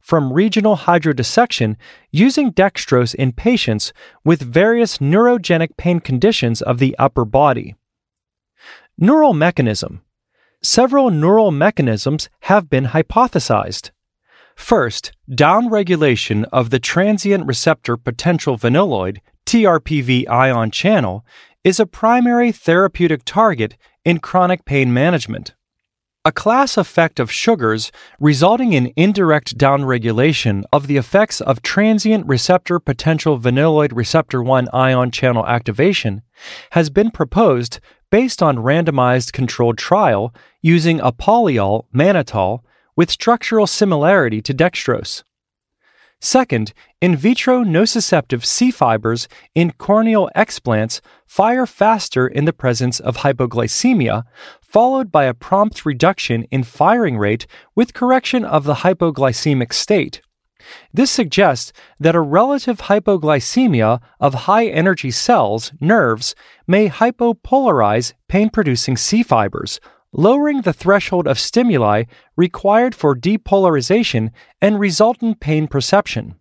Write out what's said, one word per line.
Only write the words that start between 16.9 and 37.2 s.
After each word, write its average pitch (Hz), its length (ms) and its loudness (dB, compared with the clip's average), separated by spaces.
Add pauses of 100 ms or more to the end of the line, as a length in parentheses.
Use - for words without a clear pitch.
receptor 127 520 -2
potential 139 580 -4
vanilloid, 117 640 -2 (260)
T 226 220 2
R 170 120 4
P 147 220 -4
V 123 260 0
ion 120 440 0
channel, 120 520 -2 (420)
is 185 140 2
a 220 80 0
primary 240 640 0
therapeutic 175 760 0
target 170 500 -2 (300)
in 170 140 0
chronic 180 440 -2
pain 135 280 0
management. 135 640 -2 (680)
A 160 80 0
class 247 460 0
effect 165 420 -2
of 117 100 -2
sugars 113 600 -2 (260)
resulting 180 540 2
in 123 240 0
indirect 165 600 0
downregulation 123 1120 0
of 143 140 0
the 143 100 0
effects 190 460 0
of 131 180 -2
transient 214 640 0
receptor 175 540 0
potential 151 580 -2
vanilloid 139 560 0
receptor 123 480 -2
one 127 300 0
ion 127 380 0
channel 120 360 -2
activation 117 760 -2 (480)
has 165 180 0
been 202 220 0
proposed 143 680 0 (300)